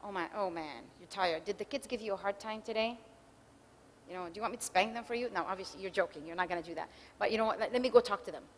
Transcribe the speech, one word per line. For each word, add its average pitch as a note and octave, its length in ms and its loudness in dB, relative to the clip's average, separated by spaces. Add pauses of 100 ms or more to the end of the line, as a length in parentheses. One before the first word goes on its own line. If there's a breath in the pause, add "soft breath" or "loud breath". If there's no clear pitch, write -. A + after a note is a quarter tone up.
Oh G#3 80 -10
my, F3+ 240 -2
oh G3+ 140 0
man, D#3 340 -8 (160)
you're F3+ 100 -20
tired. F3 360 0
Did G3+ 120 -4
the G#3+ 80 -6
kids - 200 -6
give A#3 160 -4
you G#3+ 120 -2
a - 20 2
hard G3+ 240 -2
time A3 220 -6
today? A3+ 360 -2 (1080)
You F3 80 -14
know, F3+ 100 -6
do E3+ 100 -8
you G#3 60 -8
want A3+ 120 -2
me B3 40 -6
to A#3+ 60 -6
spank G#3+ 300 4
them A#3 100 -6
for A#3 100 -6
you? A#3+ 200 -2
Now, F3 140 2
obviously, F#3+ 340 -6
you're F#3+ 100 -6
joking. E3+ 340 0
You're E3 100 -10
not F3+ 140 4
gonna F3 140 -2
do E3 120 -8
that. D#3 140 -6 (300 loud breath)
But - 120 4
you A3 60 2
know A3 80 4
what? A3 140 2
Let, G#3+ 140 0
let B3 80 4
me B3+ 80 2
go A#3 100 12
talk G3+ 260 4
to F#3+ 60 -8
them. D3 120 -10 (140)